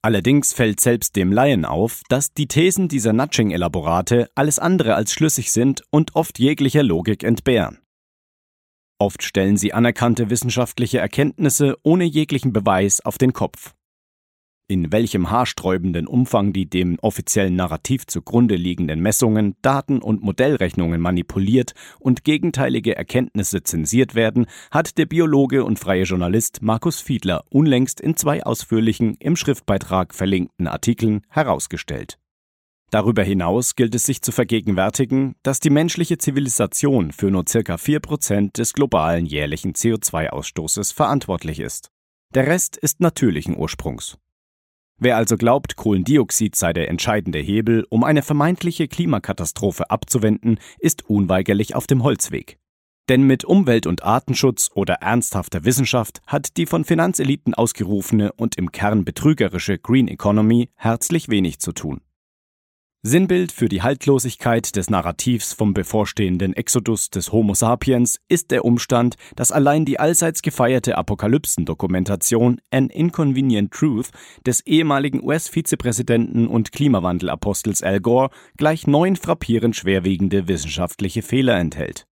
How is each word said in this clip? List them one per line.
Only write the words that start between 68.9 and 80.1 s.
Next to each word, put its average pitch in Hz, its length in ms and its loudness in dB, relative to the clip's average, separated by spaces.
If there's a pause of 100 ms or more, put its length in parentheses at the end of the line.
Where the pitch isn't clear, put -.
dass - 160 -2
allein 147 340 2
die 139 140 -2
allseits 165 420 0
gefeierte 123 560 0
Apokalypsendokumentation 101 1600 0 (120)
An 131 180 2
Inconvenient 135 800 0
Truth 127 380 -2 (360)
des 120 160 0
ehemaligen 143 600 2
U-S-Vizepräsidenten 120 1200 0
und 117 260 0
Klimawandelapostels 95 1120 0
Al 98 180 0
Gore 123 300 2 (260)
gleich 156 300 0
neun 170 280 4
frappierend 117 600 0
schwerwiegende 95 720 0